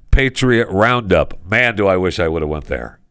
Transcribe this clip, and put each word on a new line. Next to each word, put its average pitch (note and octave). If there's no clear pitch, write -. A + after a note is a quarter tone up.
Patriot B2+
Roundup. G2+
Man, A#2
do G2+
I F#2
wish F#2
I E2+
would D#2+
have D2+
went D2+
there. A#1